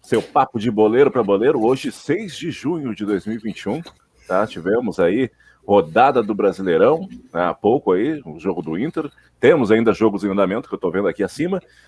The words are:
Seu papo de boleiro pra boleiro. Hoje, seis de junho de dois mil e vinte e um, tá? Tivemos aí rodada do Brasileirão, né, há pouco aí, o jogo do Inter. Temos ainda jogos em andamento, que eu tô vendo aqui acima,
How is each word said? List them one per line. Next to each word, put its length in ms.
Seu 220
papo 360
de 120
boleiro 400
pra 100
boleiro. 420
Hoje, 280
seis 440
de 140
junho 460
de 100
dois 220
mil 80
e 40
vinte 220
e 80
um, 100
tá? 200
Tivemos 520
aí 300
rodada 600
do 100
Brasileirão, 760
né, 140
há 80
pouco 380
aí, 340
o 140
jogo 240
do 120
Inter. 320
Temos 320
ainda 220
jogos 300
em 80
andamento, 360
que 60
eu 60
tô 100
vendo 180
aqui 160
acima, 380